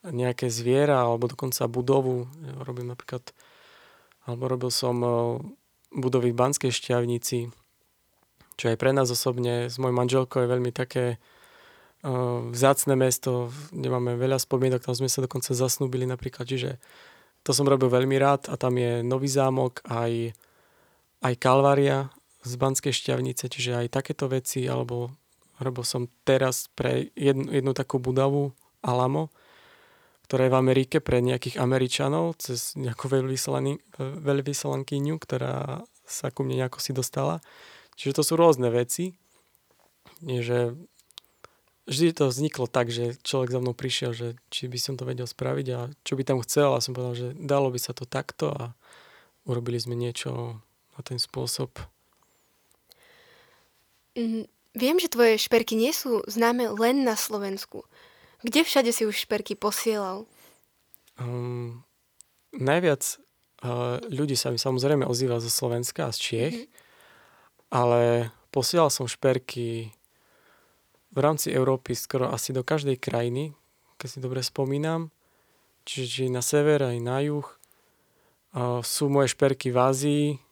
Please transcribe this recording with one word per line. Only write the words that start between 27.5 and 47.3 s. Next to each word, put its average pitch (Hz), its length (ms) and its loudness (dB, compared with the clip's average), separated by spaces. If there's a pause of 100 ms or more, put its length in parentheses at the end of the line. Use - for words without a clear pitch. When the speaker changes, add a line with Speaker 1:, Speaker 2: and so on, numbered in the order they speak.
Speaker 1:
takú 135 240 -2
budovu 135 540 2 (340)
Alamo, 131 460 0 (960)
ktorá 131 240 4
je 127 40 6
v 131 80 6
Amerike 131 440 4
pre 127 160 4
nejakých 123 400 -2
Američanov 139 800 0
cez - 320 -6
nejakú 127 320 -6
veľvyslaní-, 135 720 0 (200)
veľvyslankyňu, 139 1200 -2
ktorá 131 640 -6 (160)
sa - 320 -8
ku - 80 -8
mne 127 240 -2
nejako - 160 -8
si 127 160 -4
dostala. 143 480 -4 (480)
Čiže - 240 -4
to 156 80 4
sú - 80 0
rôzne 139 400 6
veci. 170 400 -2 (1120)
Nie, 127 160 -2
že 120 320 0 (1120)
vždy 160 320 2
to 147 160 4
vzniklo 131 320 -2
tak, 120 240 0
že 120 320 -4
človek 127 320 -2
za 127 80 0
mnou 123 160 -4
prišiel, 127 400 -4
že 120 100 -8 (220)
či - 160 -6
by 123 160 -8
som 135 160 -6
to 127 80 -8
vedel 123 240 -6
spraviť 131 380 -4 (100)
a 123 240 -8
čo - 160 -4
by 131 80 -2
tam 131 160 2
chcel. 139 320 4
A 123 80 2
som 127 160 -4
povedal, 123 160 -4
že 123 140 -6 (100)